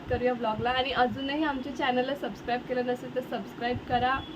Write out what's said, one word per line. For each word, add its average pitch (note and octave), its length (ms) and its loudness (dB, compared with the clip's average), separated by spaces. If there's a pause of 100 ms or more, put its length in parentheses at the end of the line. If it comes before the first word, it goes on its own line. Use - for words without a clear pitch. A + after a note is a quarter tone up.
करूया B3 240 2
ब्लॉगला. A3+ 360 0
आणि C4 220 2
अजूनही C4+ 520 2
आमच्या C#4 320 -2
चॅनलला C4 400 2
सबस्क्राईब B3 460 -2
केलं B3 240 -2
नसेल, B3 300 -2
तर B3+ 60 0
सबस्क्राईब A#3+ 560 -2 (120)
करा B3+ 300 4 (160)